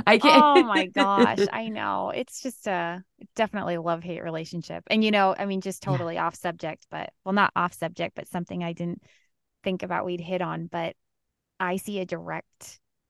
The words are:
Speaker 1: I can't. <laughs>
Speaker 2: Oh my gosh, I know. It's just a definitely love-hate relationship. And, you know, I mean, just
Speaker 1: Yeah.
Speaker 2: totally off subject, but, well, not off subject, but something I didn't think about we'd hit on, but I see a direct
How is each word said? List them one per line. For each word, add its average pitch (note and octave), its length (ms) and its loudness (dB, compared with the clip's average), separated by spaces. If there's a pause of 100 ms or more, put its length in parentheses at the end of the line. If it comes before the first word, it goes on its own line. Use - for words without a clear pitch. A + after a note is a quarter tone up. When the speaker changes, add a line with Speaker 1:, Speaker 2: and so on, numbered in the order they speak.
Speaker 1:
I A3 120 10
can't. D4+ 380 8
<laughs> - 0 -
Speaker 2:
Oh E4+ 80 8
my G#3 240 2
gosh, G3+ 640 2
I A3+ 180 -6
know. G3+ 400 -4
It's - 320 -8
just - 260 -12
a F3 360 -4 (320)
definitely G3 420 -2
love-hate E3+ 460 -4
relationship. D#3+ 640 -8
And, A3 160 2
you G#3+ 80 4
know, G3 260 4
I G3+ 80 -4
mean, F#3+ 160 -4
just F#3+ 240 -8
Speaker 1:
Yeah. C#3+ 160 0
Speaker 2:
totally E3 160 -4
off E3+ 180 -2
subject, E3+ 540 -8
but, - 240 -10 (100)
well, F#3+ 100 -4
not G3+ 220 2
off F3 180 0
subject, E3+ 420 -6
but - 120 -12
something F3+ 360 -6
I E3+ 100 -6
didn't E3+ 300 -8 (600)
think F#3 200 -4
about F3+ 220 -4
we'd F3+ 160 -6
hit F3+ 200 -4
on, E3 260 -6
but E3 280 -6 (640)
I F#3 180 -2
see G3+ 220 -6
a F#3 60 -4
direct E3 720 -12 (300)